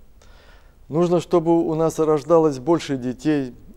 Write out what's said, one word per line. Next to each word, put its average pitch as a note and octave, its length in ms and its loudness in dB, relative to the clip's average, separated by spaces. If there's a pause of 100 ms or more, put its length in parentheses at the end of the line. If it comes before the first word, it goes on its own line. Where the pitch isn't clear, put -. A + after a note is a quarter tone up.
(920)
Нужно, E3+ 300 0
чтобы E3+ 460 0
у D#3+ 80 -4
нас D#3+ 240 -2
рождалось D#3 600 2
больше C#3 400 -2
детей, B2+ 560 -4 (220)